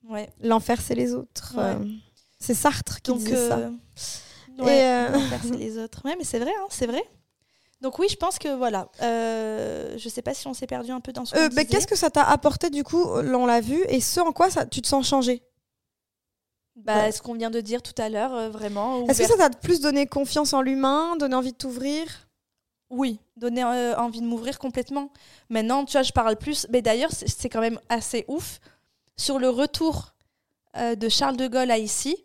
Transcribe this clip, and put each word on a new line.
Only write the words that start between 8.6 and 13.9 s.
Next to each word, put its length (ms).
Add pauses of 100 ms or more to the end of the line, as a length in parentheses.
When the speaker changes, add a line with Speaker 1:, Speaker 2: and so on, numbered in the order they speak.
Speaker 1:
Euh, 960
je 100
sais 140
pas 100
si 140
on 80
s'est 140
perdu 240
un 80
peu 120
dans 120
ce 100
qu'on 60
Speaker 2:
Euh, 80
bah, 0
Speaker 1:
disait. 180
Speaker 2:
qu'est-ce 220
que 80
ça 120
t'a 140
apporté 480
du 140
coup, 180
on 440
l'a 140
vu, 280
et 120